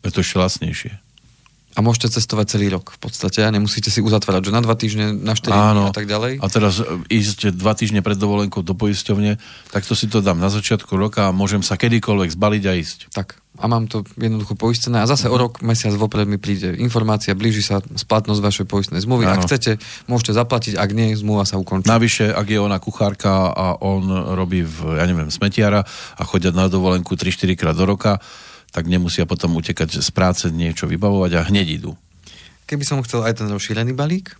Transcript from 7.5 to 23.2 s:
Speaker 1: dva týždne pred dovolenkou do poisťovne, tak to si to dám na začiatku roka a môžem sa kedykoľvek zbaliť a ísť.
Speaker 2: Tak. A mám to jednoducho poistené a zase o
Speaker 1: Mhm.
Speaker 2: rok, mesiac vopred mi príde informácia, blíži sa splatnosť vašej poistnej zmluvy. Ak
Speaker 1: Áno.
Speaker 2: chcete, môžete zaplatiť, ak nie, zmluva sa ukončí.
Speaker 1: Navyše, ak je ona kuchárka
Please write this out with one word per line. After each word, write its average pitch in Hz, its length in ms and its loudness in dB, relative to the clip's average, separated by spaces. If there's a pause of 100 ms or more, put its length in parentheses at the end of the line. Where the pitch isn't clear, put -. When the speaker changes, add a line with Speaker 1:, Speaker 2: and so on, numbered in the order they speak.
Speaker 1:
dva 104 240 0
týždne 104 240 2
pred 101 160 0
dovolenkou 101 400 0
do 92 160 -2
poisťovne, 104 640 0 (320)
tak 98 160 -4
to - 80 0
si 104 160 -2
to 110 80 2
dám 98 160 2
na 92 160 0
začiatku 107 420 -2
roka 98 380 0
a 92 60 0
môžem 98 260 0
sa 95 160 -2
kedykoľvek 107 500 2
zbaliť 101 360 0
a 95 100 2
ísť. 82 240 -6 (140)
Speaker 2:
Tak. - 260 -8 (160)
A - 160 -2
mám 113 160 0
to 110 160 -6 (120)
jednoducho 110 440 -4
poistené 117 400 0
a 110 80 2
zase 127 240 2
o 127 60 2
Speaker 1:
Mhm. - 20 4
Speaker 2:
rok, 120 220 2
mesiac 113 340 2
vopred 104 320 0
mi 101 160 -2
príde 95 320 -2
informácia, 110 640 0
blíži 107 240 2
sa 101 160 0
splatnosť 107 640 0
vašej 101 260 0
poistnej 98 320 -2
zmluvy. 113 320 2
Ak 95 80 4
Speaker 1:
Áno. 90 80 2
Speaker 2:
chcete, 113 320 0 (280)
môžete 120 280 0
zaplatiť, 117 400 0
ak 98 160 0
nie, 110 240 2
zmluva 104 300 0
sa 98 100 -4
ukončí. 95 320 -2
Speaker 1:
Navyše, 113 420 4
ak 104 220 -2
je 107 80 2
ona 101 240 0
kuchárka 101 480 0 (160)